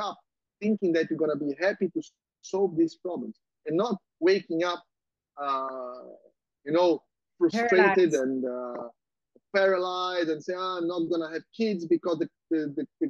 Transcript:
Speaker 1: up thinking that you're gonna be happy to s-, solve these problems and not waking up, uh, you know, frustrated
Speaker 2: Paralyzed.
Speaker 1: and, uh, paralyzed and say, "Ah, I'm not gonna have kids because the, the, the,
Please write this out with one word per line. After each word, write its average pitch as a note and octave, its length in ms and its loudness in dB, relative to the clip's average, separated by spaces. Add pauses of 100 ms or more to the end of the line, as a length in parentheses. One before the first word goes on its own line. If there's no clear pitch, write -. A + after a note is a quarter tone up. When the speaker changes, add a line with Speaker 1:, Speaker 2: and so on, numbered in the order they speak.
Speaker 1:
up G3+ 160 -6 (440)
thinking G3+ 320 2
that D#3+ 160 2
you're D#3 100 -4
gonna D3+ 160 0
be C#3+ 240 -4
happy F#3+ 300 0
to D#3+ 100 -6
s-, - 120 -12 (300)
solve F#3+ 360 -2
these E3 180 2
problems F3 420 -8 (280)
and D#3 100 -2
not G#3+ 220 0 (240)
waking F#3+ 420 2
up, F3 180 -2 (600)
uh, C3+ 260 -2 (960)
you C#3+ 60 -6
know, E3+ 320 4 (340)
frustrated G#3 320 2 (420)
Speaker 2:
Paralyzed. D3+ 40 2
Speaker 1:
and, C3 300 -2
uh, B2 420 -8 (680)
paralyzed F3+ 760 0
and D3+ 140 -4
say, F3+ 140 -6
"Ah, F#3 200 -4
I'm E3+ 100 -4
not E3+ 220 -4
gonna E3 220 -2
have D#3+ 100 -6 (140)
kids G#3 300 -2
because E3 340 0
the, E3 100 -2 (220)
the, D3+ 260 -2
the, C#3+ 100 -6 (220)